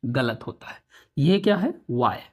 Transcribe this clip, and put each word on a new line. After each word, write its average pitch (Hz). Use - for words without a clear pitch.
गलत 120
होता -
है। -
ये 165
क्या 202
है? 185
वाई। 120